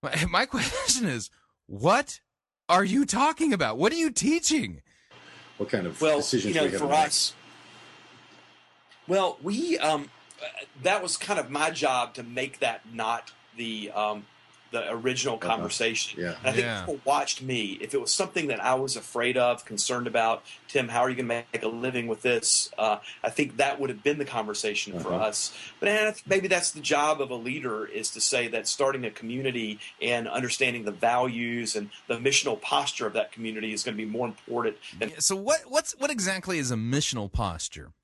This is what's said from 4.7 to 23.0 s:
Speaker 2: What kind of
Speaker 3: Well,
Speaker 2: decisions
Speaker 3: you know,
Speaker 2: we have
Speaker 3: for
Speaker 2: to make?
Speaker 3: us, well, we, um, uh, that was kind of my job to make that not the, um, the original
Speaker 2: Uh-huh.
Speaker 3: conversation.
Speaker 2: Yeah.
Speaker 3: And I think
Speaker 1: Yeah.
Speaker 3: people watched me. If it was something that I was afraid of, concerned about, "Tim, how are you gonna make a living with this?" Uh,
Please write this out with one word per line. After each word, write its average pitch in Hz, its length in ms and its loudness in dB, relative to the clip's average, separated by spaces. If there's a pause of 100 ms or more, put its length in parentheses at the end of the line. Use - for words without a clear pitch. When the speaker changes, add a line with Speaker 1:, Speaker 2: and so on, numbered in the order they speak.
Speaker 2:
What 101 120 -4
kind 92 180 0
of 80 140 -6
Speaker 3:
Well, 156 160 6
Speaker 2:
decisions 113 380 2
Speaker 3:
you 160 60 4
know, 147 40 4
Speaker 2:
we 139 60 2
have 160 100 0
Speaker 3:
for 147 60 0
Speaker 2:
to 135 40 2
make? 151 160 6
Speaker 3:
us, - 260 2 (1700)
well, 185 340 2
we, 247 380 0
um, 151 300 2 (320)
uh, - 40 -10 (380)
that 190 180 4
was 180 160 -4
kind 196 220 -2
of 131 100 -4
my 151 220 0
job 127 440 2
to 123 80 -10
make 127 360 -6
that 117 340 -2
not 113 380 -2 (240)
the, 110 360 -6
um, 104 340 -2 (460)
the 107 200 -4
original 123 440 0
Speaker 2:
Uh-huh. - 120 -4
Speaker 3:
conversation. 113 720 -2
Speaker 2:
Yeah. 87 200 -2
Speaker 3:
And - 80 -2
I 131 40 2
think 120 140 2
Speaker 1:
Yeah. 110 160 -2
Speaker 3:
people 135 240 -6
watched 143 360 2
me. 117 380 -2
If 110 140 -8
it 135 80 2
was 113 100 -2
something 180 360 0
that 110 140 -2
I 127 140 4
was 131 220 -2
afraid 123 400 0
of, 123 260 4
concerned 120 440 -2
about, 113 360 2 (240)
"Tim, 127 220 0
how 117 140 0
are 131 60 4
you 127 60 -2
gonna 117 380 -2
make 113 100 -4
a 110 60 0
living 120 380 -2
with 110 140 -4
this?" - 560 2
Uh, 107 200 2 (260)